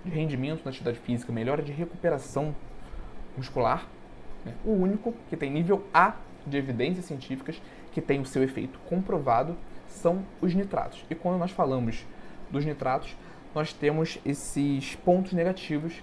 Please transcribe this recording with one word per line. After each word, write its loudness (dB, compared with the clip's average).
de -6
rendimento 0
na -6
atividade -2
física, -2
melhora 0
de -6
recuperação 0
muscular, 2
né? -8
O 2
único 4
que -4
tem -2
nível 4
A 8
de -2
evidências 2
científicas, -6
que -2
tem 2
o -4
seu 2
efeito -2
comprovado, 2
são 2
os 4
nitratos. 0
E -4
quando 0
nós 0
falamos 2
dos 0
nitratos, -2
nós 0
temos 2
esses 0
pontos 4
negativos, 0